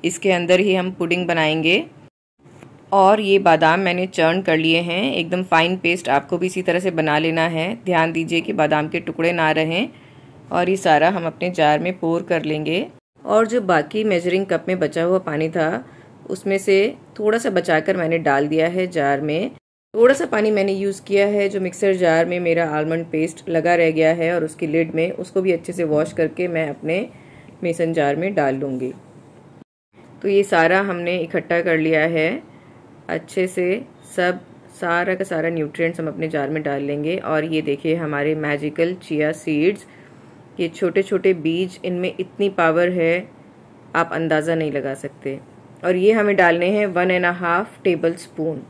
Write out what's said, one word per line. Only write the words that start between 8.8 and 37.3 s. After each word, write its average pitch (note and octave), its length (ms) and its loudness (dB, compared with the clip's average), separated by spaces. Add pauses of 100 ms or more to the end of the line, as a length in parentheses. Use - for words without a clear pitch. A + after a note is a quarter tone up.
के E3+ 120 -6
टुकड़े E3+ 320 -2
ना D#3+ 200 2
रहें। E3 360 -2 (640)
और F3 180 0
ये F#3+ 60 0
सारा E3 340 4
हम F3 160 -4
अपने F3 240 -4
जार D3+ 280 2
में F3 200 -2
pour E3+ 240 -2
कर E3+ 220 -2
लेंगे। D#3 420 -2 (380)
और A3 220 4
जो A#3 160 0
बाकी F3 420 0
measuring F#3 420 0
cup E3+ 220 -2
में F#3 100 0
बचा E3 260 0
हुआ F#3 160 2
पानी D#3+ 280 -2
था, D#3+ 360 -2 (460)
उसमें G3 280 -2
से G3 380 2 (220)
थोड़ा G#3+ 200 2
सा A#3 120 -2
बचाकर F3 460 0
मैंने E3 240 0
डाल D3 280 2
दिया D#3+ 200 2
है F3+ 200 -2
जार C#3+ 320 0
में। D#3 300 -4 (440)
थोड़ा A#3+ 200 6
सा D4 120 -2
पानी G#3+ 240 0
मैंने G3 220 2
यूज़ G3 300 -4
किया G3+ 260 2
है G3+ 200 0
जो G3 120 -4
mixer F#3+ 340 0
जार E3+ 320 4
में F3 140 -2
मेरा E3+ 300 2
almond D#3+ 360 -2
paste D#3+ 420 -4
लगा E3 260 2
रह E3+ 180 4
गया D#3+ 220 4
है E3+ 200 0
और E3 100 0
उसकी D#3+ 220 -6
lid E3 280 0
में, D#3+ 180 0
उसको F#3 300 -4
भी F#3 100 2
अच्छे E3+ 200 -4
से F3 140 -2
wash D3+ 260 0
करके E3+ 360 -2
मैं D#3+ 220 -2
अपने E3+ 360 -4 (560)
mason E3 300 -2
जार C#3+ 240 2
में F#3+ 180 -4
डाल C#3 220 0
लूँगी। C3 360 -6 (1300)
तो F#3+ 60 -2
ये G3+ 160 4
सारा F3 380 4
हमने F3 360 -4
इकट्ठा E3+ 420 -2
कर E3 180 0
लिया D#3 300 2
है, E3 420 -2 (580)
अच्छे E3+ 380 -4
से F#3 360 -2 (340)
सब, F3+ 240 0 (320)
सारा F3 420 -2
का F#3 100 -6
सारा E3 260 -2
nutrients E3 500 -4
हम D#3 80 -4
अपने D#3 200 -6
जार C#3+ 220 -4
में D#3 120 -4
डाल C#3+ 200 -4
लेंगे। D3 360 -4
और D3+ 260 -2